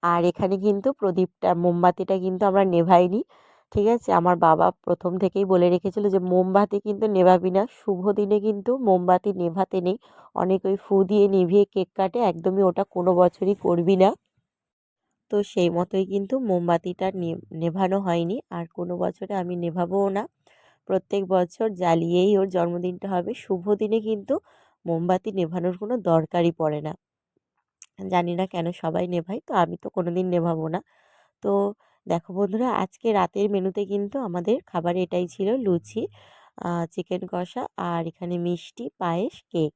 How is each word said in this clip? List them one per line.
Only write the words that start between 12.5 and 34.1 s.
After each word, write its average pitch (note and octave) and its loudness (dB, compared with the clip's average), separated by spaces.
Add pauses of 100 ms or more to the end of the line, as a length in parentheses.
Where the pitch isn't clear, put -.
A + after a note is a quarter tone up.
ওটা F#3+ 2
কোনো F3+ 0
বছরই F3+ 2
করবি F3 2
না।" F#3+ 6 (1200)
তো G#3 0
সেই F3+ 0
মতোই F3 -2
কিন্তু G3 -4
মোমবাতিটা F3+ -2
নে-, F3 -6 (160)
নেভানো F3+ 0
হয়নি, E3+ -2 (140)
আর E3+ -8
কোনো F3+ -8
বছরে F3+ -6
আমি F3+ -6
নেভাবোও F3 -2
না। G3 -4 (680)
প্রত্যেক F#3+ -2
বছর F#3 0
জ্বালিয়েই F3 2
ওর G3 2
জন্মদিনটা F3+ -4
হবে। F#3 -4
শুভ F3+ -6 (140)
দিনে G#3+ -2
কিন্তু G#3+ -4 (520)
মোমবাতি F3 0
নেভানোর F3+ -2
কোনো G#3+ -6
দরকারই E3+ 0
পড়ে D3+ -4
না। D3+ -10 (1040)
জানি F3+ -2
না F3+ -2
কেন E3+ -6
সবাই E3+ -4
নেভায়, F3+ -6
তো - -14
আমি F3 0
তো - -12
কোনোদিন F3 -4
নেভাবো E3 -2
না। E3+ -4 (640)
তো G3+ -2 (560)
দেখো E3+ -4
বন্ধুরা, G3+ -2
আজকে F#3 -6
রাতের G3+ 0
মেনুতে F#3+ -2
কিন্তু G3+ -6